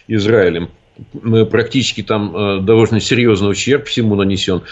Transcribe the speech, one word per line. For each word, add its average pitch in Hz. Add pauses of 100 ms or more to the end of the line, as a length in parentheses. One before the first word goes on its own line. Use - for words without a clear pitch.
Израилем. 98 (540)
М, 113
практически 113
там, 104
э, 98
довольно 110
серьезный 110
ущерб 123
всему 110
нанесен. 98